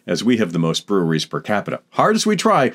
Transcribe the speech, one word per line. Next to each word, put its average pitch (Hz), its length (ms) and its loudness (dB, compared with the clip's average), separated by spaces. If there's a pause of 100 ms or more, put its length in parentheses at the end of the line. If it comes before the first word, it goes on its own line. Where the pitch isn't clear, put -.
as 87 160 -4
we 120 140 2
have 92 160 -2
the 87 60 -2
most 82 280 -2
breweries 80 380 0
per - 140 -8
capita. - 420 -4 (100)
Hard 190 240 2
as 214 100 0
we 214 100 2
try, 170 400 2